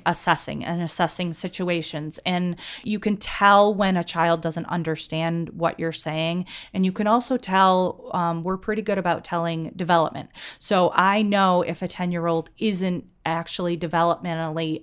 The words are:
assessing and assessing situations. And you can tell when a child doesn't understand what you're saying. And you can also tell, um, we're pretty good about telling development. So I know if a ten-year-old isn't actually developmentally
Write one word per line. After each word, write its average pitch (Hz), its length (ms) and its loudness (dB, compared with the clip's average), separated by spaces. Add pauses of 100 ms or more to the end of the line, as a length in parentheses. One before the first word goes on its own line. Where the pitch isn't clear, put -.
assessing 165 580 0
and 170 160 -4
assessing 170 520 -2
situations. 165 920 -6
And 180 300 0 (280)
you 208 140 -4
can 208 180 0
tell 202 600 6
when 190 200 2
a 175 80 2
child 170 380 2
doesn't 165 240 -4
understand 165 840 -2
what 165 300 -2
you're 165 120 -2
saying. 160 560 -2 (260)
And 190 140 2
you 185 40 2
can 208 140 -2
also 240 320 2
tell, 185 720 2
um, 170 300 -2
we're 185 160 -4
pretty 220 240 -2
good 208 160 0
about 175 260 0
telling 165 520 -2
development. 170 560 0 (260)
So 180 380 2
I 196 260 4
know 196 400 4
if - 220 -4
a 180 40 -4
ten-year-old 170 720 -2
isn't 185 480 -2 (200)
actually 170 520 -4
developmentally 165 1040 -2